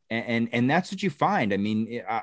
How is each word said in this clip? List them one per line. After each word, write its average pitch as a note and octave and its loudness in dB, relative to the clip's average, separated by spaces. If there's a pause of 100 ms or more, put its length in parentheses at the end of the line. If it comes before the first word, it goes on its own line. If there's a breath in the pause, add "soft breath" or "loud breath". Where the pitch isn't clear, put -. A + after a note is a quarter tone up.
And, A2+ -4
and, A#2 0
and A#2+ 2
that's F3 2
what F#3+ -6
you G3 0
find. D#3 0
I G2 2
mean, A2 -2
I, A2 -2